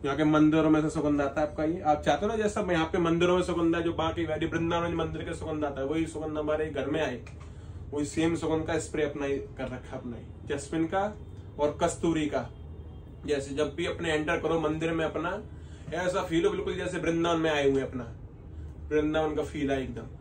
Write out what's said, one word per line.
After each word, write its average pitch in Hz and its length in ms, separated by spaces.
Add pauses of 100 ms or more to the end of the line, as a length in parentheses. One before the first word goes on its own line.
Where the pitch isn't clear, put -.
यहाँ 139 120
के 156 80
मंदिरों 156 460
में 156 120
से 156 80
सुगंध 147 300
आता 143 200
है 151 60
आपका 156 180
ये। 170 180
आप 151 200
चाहते 160 240
हो 220 60
ना 226 60
जैसा 214 240
यहाँ 170 240
पे 180 120
मंदिरों 170 380
में 180 60
सुगंध 170 340
है, 165 60
जो 165 120
बाकी 165 320
वैरी 156 200
वृंदावन 165 480
मंदिर 160 300
का 170 80
सुगंध 151 320
आता 139 160
है, 135 60
वही 160 200
सुगंध 151 320
हमारे 151 280
घर 139 200
में 156 160
आए, 127 180 (720)
वही 147 140
same 165 300
सुगंध 160 300
का 165 120
spray 151 260
अपना 143 220
ये 139 100 (220)
कर 131 60
रखा 127 320
अपना 123 200
ये, 104 100 (220)
जैस्मिन 160 380
का 190 160 (580)
और 147 220
कस्तूरी 165 440
का। 127 220 (800)
जैसे 139 280
जब 147 200
भी 170 120
अपने 170 260
enter 151 280
करो 160 200
मंदिर 156 320
में 160 120
अपना, 156 260 (640)
ऐसा 180 280
feel 165 220
हो 202 60
बिल्कुल 190 260
जैसे 175 220
वृंदावन 165 420
में 160 100
आए 143 200
हुए 135 120
अपना, 127 220 (840)
वृंदावन 151 440
का 147 100
फील 135 260
आए 135 120
एकदम। 117 240 (140)